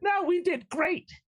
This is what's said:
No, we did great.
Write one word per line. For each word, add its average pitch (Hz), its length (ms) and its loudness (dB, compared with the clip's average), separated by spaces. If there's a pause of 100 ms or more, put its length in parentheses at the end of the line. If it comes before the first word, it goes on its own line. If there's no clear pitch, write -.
No, 392 220 2
we 349 180 2
did 311 260 -2
great. 311 420 -2 (180)